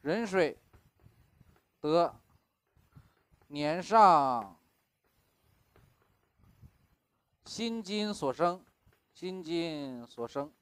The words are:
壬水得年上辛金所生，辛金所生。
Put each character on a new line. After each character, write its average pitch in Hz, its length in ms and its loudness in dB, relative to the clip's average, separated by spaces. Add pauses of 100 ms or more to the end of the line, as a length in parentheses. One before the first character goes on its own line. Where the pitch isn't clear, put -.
壬 202 260 -4
水 185 300 0 (1200)
得 156 340 0 (1300)
年 147 340 -4
上 151 760 4 (3000)
辛 226 360 -6
金 208 320 -4
所 139 200 -4
生， 175 280 -2 (520)
辛 185 280 -10
金 151 640 -8
所 117 220 -10
生。 143 240 -8 (100)